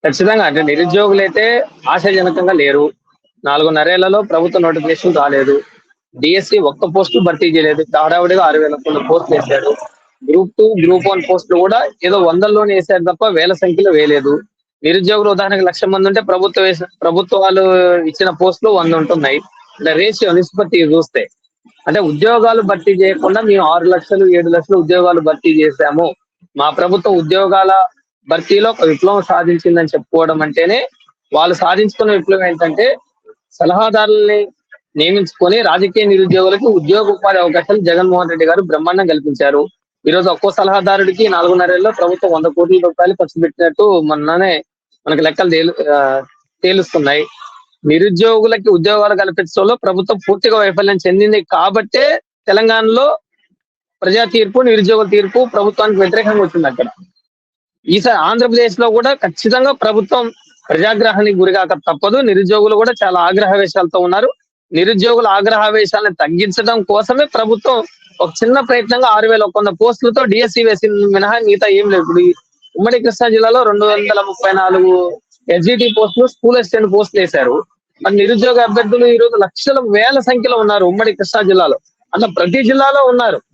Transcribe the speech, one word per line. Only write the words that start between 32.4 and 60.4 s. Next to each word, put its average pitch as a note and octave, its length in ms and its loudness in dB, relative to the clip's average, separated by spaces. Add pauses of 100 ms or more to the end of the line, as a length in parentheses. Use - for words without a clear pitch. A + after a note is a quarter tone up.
ఏంటంటే E3+ 520 -2 (560)
సలహాదారుల్ని G#3 960 0 (480)
నియమించుకొని F3+ 680 0
రాజకీయ F#3+ 420 0
నిరుద్యోగులకు F#3+ 640 2
ఉద్యోగ G3 440 0
ఉపాధి G3 280 0
అవకాశాలు F3 400 0
జగన్మోహన్ F3+ 500 0
రెడ్డి D#3+ 180 0
గారు F3 160 2
బ్రహ్మాండం E3+ 440 -2
కల్పించారు. D3 600 -2 (380)
ఈరోజు F3+ 220 0
ఒక్కో F#3 220 -2
సలహాదారుడికి G3 800 0
నాలుగున్నరేళ్లలో F3+ 640 2
ప్రభుత్వం F3 420 -2
వంద D#3+ 120 -2
కోట్ల E3+ 400 2
రూపాయలు F3 300 0
ఖర్చు E3 260 -6
పెట్టినట్టు E3+ 600 0
మొన్ననే D#3 640 -2 (420)
మనకు D#3 140 -2
లెక్కలు D#3+ 300 -2
తేలు-, E3 420 -2
ఆ, C3+ 300 0 (400)
తేలుస్తున్నాయి. D3+ 640 -2 (600)
నిరుద్యోగులకి G#3+ 840 2
ఉద్యోగాలు G#3 440 2
కల్పించడంలో G3 640 -2
ప్రభుత్వం F#3+ 420 -4 (100)
పూర్తిగా G#3+ 300 0
వైఫల్యం G3 380 0 (100)
చెందింది G3+ 460 2
కాబట్టే G#3+ 680 -2 (260)
తెలంగాణలో A3+ 720 0 (840)
ప్రజా G3+ 220 0
తీర్పు, A3 360 0
నిరుద్యోగుల A3 480 2
తీర్పు G#3 460 0
ప్రభుత్వానికి G#3 460 0
వ్యతిరేకంగా G#3 420 0
వచ్చింది. E3 240 -2
అక్కడ B2 200 -4 (1040)
ఈసారి G3+ 280 0
ఆంధ్రప్రదేశ్ A3+ 640 0
లో A#3 100 2
కూడా A#3+ 240 0
ఖచ్చితంగా B3+ 580 -2
ప్రభుత్వం A3 600 -2 (380)